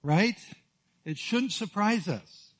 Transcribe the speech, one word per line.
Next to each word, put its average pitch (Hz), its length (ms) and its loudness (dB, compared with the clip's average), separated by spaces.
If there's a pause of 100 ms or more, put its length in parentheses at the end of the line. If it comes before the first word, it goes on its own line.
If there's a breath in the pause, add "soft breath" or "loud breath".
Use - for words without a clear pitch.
right? 180 360 2 (680)
It 156 120 -6
shouldn't 247 360 -2
surprise 208 540 0
us. - 420 -6 (100)